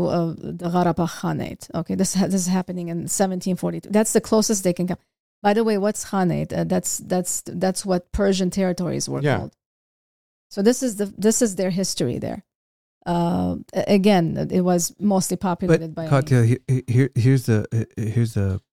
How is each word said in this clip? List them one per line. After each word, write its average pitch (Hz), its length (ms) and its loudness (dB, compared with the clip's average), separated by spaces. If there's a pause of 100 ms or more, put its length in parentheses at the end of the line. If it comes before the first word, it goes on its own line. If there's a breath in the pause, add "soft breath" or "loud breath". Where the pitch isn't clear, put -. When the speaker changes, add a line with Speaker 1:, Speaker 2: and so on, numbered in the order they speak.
Speaker 1:
uh, 165 280 -2
the 170 320 -8
Qarabakh 170 520 0
Khanate. - 540 -6
Okay, 165 220 -4
this 185 180 0
ha-, 190 140 2
this 190 140 0
is 175 60 -4
happening 180 400 -4
in 170 200 -6
seventeen 185 480 -2
forty-three. 175 360 -6
That's 214 200 2
the 226 80 4
closest 214 420 0
they 175 120 2
can 180 120 -2
come. 180 120 -4 (440)
By 202 100 4
the 220 100 2
way, 220 140 0
what's 202 340 -2
Khanate? 170 460 0
Uh, 170 80 0
that's, 175 340 -2 (140)
that's, 180 300 -2 (220)
that's 185 200 -2
what 185 280 -2
Persian 190 380 2
territories 175 600 -2
were 139 120 -4
Speaker 2:
Yeah. 139 160 2
Speaker 1:
called. - 140 -8 (1000)
So 202 120 -4
this 240 200 2
is 240 140 -2
the, 202 100 -4 (120)
this 220 240 2
is 202 140 0
their 185 140 0
history 180 480 -2
there. 117 220 -8 (640)
Uh, 175 520 0 (180)
a-, - 100 0 (100)
again, 170 560 4
it 185 120 2
was 175 360 0
mostly 190 380 0
populated 170 580 0
Speaker 3:
But 165 100 -8
Speaker 1:
by 160 40 -6
Speaker 3:
Katya, 131 360 4
he-, 117 220 2
he-, 131 220 0
here, 123 260 4
here's 127 300 4
the, 107 220 2 (300)
he-, 110 180 -4
here's 117 200 0
the 95 280 0 (100)